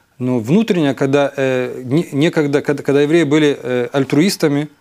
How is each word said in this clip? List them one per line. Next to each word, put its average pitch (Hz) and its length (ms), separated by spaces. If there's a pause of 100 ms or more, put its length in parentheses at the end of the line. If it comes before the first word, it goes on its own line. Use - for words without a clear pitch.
(180)
но 127 220
внутренняя, 165 540
когда, 139 420
э, 127 480
не-, 143 300
некогда, 147 480
когда, 139 220
когда 143 180
евреи 156 240
были, 143 360
э, 123 300
альтруистами, 143 800 (120)